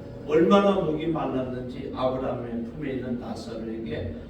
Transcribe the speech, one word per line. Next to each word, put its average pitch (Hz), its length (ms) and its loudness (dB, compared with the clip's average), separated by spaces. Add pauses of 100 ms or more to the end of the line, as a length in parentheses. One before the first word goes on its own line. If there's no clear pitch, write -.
(260)
얼마나 190 540 6
목이 156 280 0
말랐는지 127 880 -4
아브라함의 123 680 -2
품에 135 300 -6
있는 117 260 -2
나사로에게 113 920 -6 (160)